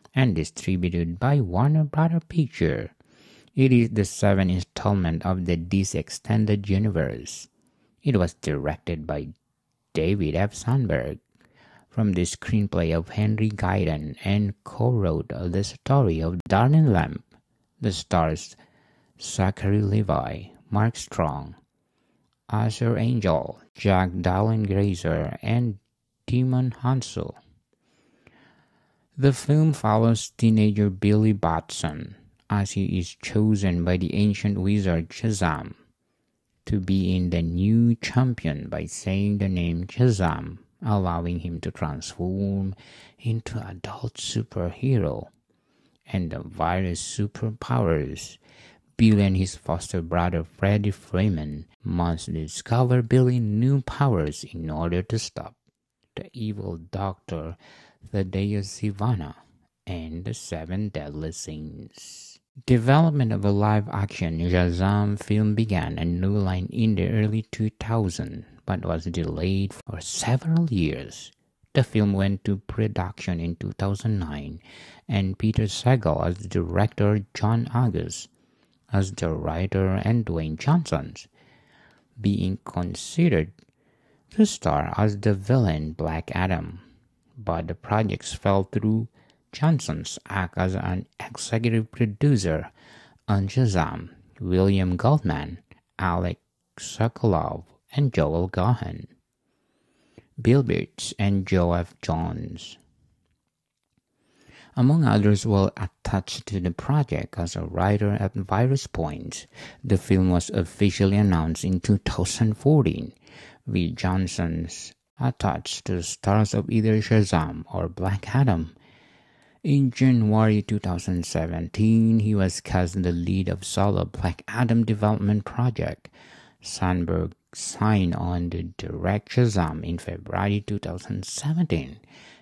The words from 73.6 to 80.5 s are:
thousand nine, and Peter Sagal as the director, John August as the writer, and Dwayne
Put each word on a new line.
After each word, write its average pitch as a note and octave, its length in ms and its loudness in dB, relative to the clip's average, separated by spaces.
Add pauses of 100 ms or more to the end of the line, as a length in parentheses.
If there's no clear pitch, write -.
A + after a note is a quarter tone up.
thousand G2+ 480 -2
nine, D2+ 400 -8 (480)
and F#2+ 320 0
Peter A2 240 2
Sagal G#2 640 2
as F2+ 100 -2
the G2+ 100 -12
director, G2+ 840 0
John A#2 400 0
August F2+ 560 -2 (640)
as G2 200 2
the E2 200 -2
writer, F#2 720 0
and A#2 200 2
Dwayne D#2+ 320 -4